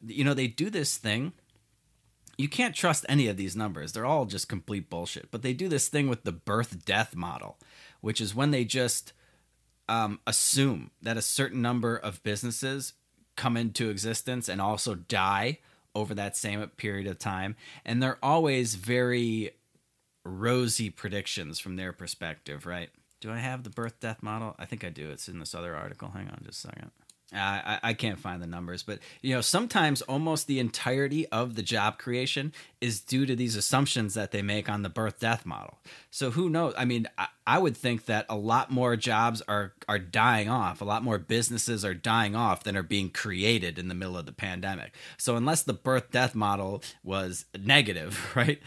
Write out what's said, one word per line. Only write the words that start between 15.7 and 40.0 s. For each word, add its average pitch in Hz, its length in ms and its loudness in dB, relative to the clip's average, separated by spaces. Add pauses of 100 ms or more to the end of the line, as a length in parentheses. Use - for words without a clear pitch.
over 107 220 -2
that 101 220 -4
same 104 280 -2 (120)
period 98 280 -4
of 92 140 -6
time. 98 340 -2 (300)
And 120 180 2
they're 131 220 2
always 135 520 4
very 120 760 2 (720)
rosy 113 680 0
predictions 92 680 -6
from 95 160 -8
their 92 160 -6
perspective, 78 760 -10
right? 87 240 -8 (300)
Do 110 100 -10
I 117 100 -6
have 127 240 -6
the 110 60 -12
birth-death 113 540 -8
model? 110 340 -6
I 85 80 -12
think 104 200 -10
I 87 40 -8
do. 76 200 -12
It's - 180 -12
in 90 120 -10
this 76 140 -12
other 87 220 -8
article. - 360 -10
Hang 92 180 -10
on - 160 -14
just - 180 -14
a - 60 -14
second. - 220 -16 (420)
Uh, 101 60 -4
I, 98 420 0
I 117 120 0
can't 110 260 -2
find 90 240 -6
the 85 40 -8
numbers, 87 360 -8
but, 101 160 -8 (220)
you 131 120 0
know, 127 60 2
sometimes 175 640 4
almost 151 460 0
the 135 120 2
entirety 135 680 0
of 120 280 -2
the 107 80 -4
job 107 340 2
creation 127 540 -2 (300)
is 117 180 0
due 131 260 2
to 131 120 2
these 120 180 0
assumptions 113 600 2
that 104 160 -4
they 101 100 -2
make 104 260 0
on 104 140 0
the 95 80 -2
birth-death 113 560 -2
model. 57 340 -10 (300)
So 131 220 -2
who 170 180 2
knows? 160 280 2
I 127 60 0
mean, 120 240 2 (100)
I, 92 100 -2 (200)
I 127 100 6
would 165 200 4
think 120 300 0
that 107 200 2
a 113 80 -4
lot 113 340 4
more 123 280 4
jobs 113 500 2
are, 104 240 0 (160)
are 104 100 2
dying 107 520 4